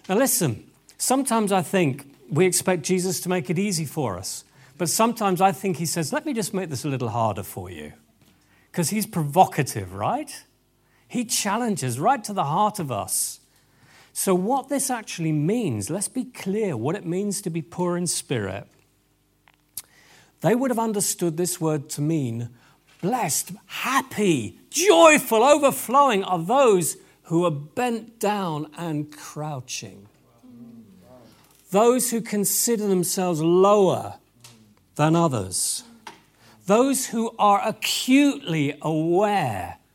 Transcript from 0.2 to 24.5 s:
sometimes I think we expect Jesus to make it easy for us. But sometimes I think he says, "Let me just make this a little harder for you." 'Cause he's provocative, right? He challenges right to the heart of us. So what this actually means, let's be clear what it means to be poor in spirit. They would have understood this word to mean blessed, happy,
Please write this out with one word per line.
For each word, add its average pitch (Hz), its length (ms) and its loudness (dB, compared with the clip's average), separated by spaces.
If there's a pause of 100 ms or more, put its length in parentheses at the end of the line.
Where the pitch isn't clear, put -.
sometimes 226 540 0
I 185 100 2
think 151 440 0 (220)
we 170 160 2
expect 180 380 0
Jesus 185 380 0
to 180 100 -4
make 180 180 -2
it 170 100 -2
easy 185 280 -2
for 117 320 -4
us. - 260 -12 (320)
But 170 140 -2
sometimes 220 500 0
I 190 120 6
think 190 260 -4
he 170 80 -4
says, 156 260 -4
"Let 302 140 -4
me 294 80 -4
just 220 180 -4
make 185 160 -4
this 143 160 -8
a 151 40 -4
little 123 200 -2
harder 110 340 -2
for 90 280 -12
you." 78 240 -14 (800)
'Cause 170 180 -2
he's 208 160 -2
provocative, 143 880 0
right? 170 500 -6 (640)
He 240 160 -4
challenges 196 760 -2
right 226 240 2
to 208 80 -8
the 185 140 -2
heart 190 340 0
of 147 100 -6
us. - 480 -4 (720)
So - 220 0
what 247 340 -2
this 277 220 -2
actually 214 400 -4
means, 151 580 -2
let's 196 200 -6
be - 160 -6
clear 196 520 -4
what 135 200 -2
it 180 100 -10
means 190 360 -4
to 185 60 -6
be 165 140 -4
poor 175 340 -4
in 175 120 -2
spirit. 101 580 -6 (1700)
They 185 160 2
would 247 160 0
have 226 80 -2
understood 202 560 -2
this 175 240 -4
word 151 300 -2
to - 100 -6
mean 127 480 -2 (520)
blessed, 202 520 -4 (140)
happy, 208 920 -2 (100)